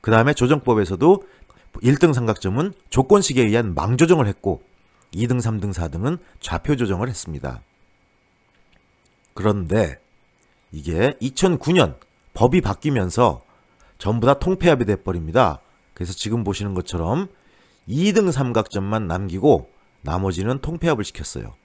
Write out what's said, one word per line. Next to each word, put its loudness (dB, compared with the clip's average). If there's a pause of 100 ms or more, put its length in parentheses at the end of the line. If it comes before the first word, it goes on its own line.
그 -2
다음에 4
조정법에서도 2 (580)
일 4
등 4
삼각점은 -2 (160)
조건식에 2
의한 2
망조정을 2
했고 -4 (500)
이 -4
등, 0
삼 -4
등, -4
사 -6
등은 -4 (240)
좌표 -4
조정을 -2
했습니다. -10 (1700)
그런데 0 (720)
이게 -2
이천구 -2
년 2 (360)
법이 2
바뀌면서 0 (560)
전부 -2
다 6
통폐합이 2
돼버립니다. 0 (340)
그래서 -8
지금 -4
보시는 -4
것처럼 -4 (580)
이 0
등 2
삼각점만 -2
남기고 0 (320)
나머지는 -4
통폐합을 -2
시켰어요. -12 (100)